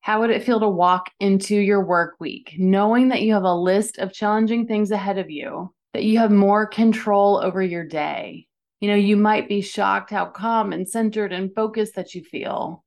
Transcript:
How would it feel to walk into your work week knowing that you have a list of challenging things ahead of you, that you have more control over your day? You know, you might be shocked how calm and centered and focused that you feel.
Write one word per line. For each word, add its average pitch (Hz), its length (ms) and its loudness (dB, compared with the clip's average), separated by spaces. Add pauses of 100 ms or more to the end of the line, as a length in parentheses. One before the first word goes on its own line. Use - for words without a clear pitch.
How 214 180 0
would 226 100 2
it 202 140 0
feel 233 160 2
to 214 100 2
walk 180 400 2 (100)
into 196 360 2
your 202 280 2
work 170 360 0
week - 380 -12
knowing 208 520 4
that 254 120 -2
you 220 120 2
have 196 100 2
a 180 120 2
list 185 420 0
of 190 160 -6
challenging 220 540 0
things 208 240 -2
ahead 196 260 -4
of 175 120 -6
you, 165 440 -12 (200)
that - 100 -4
you 220 160 2
have 220 120 4
more 202 360 4
control 208 720 2
over 190 240 -2
your 170 240 -4
day? 151 640 -8 (340)
You 208 80 -2
know, 208 60 2
you 202 220 4
might 214 300 2
be 202 140 -2
shocked 196 500 -2
how 190 140 -4
calm 214 480 -4
and 185 140 -6
centered 214 460 -4
and 190 220 -6
focused 220 400 -4
that - 180 -10
you 180 100 -14
feel. - 640 -8